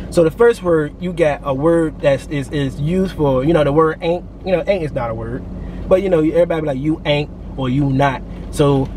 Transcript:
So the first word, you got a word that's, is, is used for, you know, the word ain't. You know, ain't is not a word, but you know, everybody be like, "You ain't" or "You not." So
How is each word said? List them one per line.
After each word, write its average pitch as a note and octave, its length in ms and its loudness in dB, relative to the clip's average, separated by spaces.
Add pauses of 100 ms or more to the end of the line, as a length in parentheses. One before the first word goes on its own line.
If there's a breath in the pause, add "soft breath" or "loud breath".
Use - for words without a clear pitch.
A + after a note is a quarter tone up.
(140 loud breath)
So F3 80 4
the D#3+ 80 4
first A#3 320 2
word, D#3+ 400 0
you F3+ 100 -6
got D#3 300 0
a C#3+ 100 -4
word D#3+ 480 0
that's, C#3 280 0
is, C#3+ 220 -6
is C#3 300 -4
used F3+ 360 0
for, C3+ 260 2
you D#3 100 2
know, G3 120 4
the F#3 80 2
word - 300 2
ain't. F3 220 -2 (220)
You F#3+ 60 0
know, F3+ 160 0
ain't F#3+ 160 0
is D3 80 -6
not A#2+ 180 -4
a A2+ 40 -6
word, A#2 280 -8 (460 loud breath)
but F#3 140 6
you G3 80 -2
know, E3+ 100 4
everybody E3 400 2
be D3+ 80 -4
like, C3+ 100 -2
"You D#3 260 -2
ain't" D3 260 0 (260)
or C3 120 -2
"You C#3 240 2
not." C3+ 300 2 (280 loud breath)
So C#3 460 2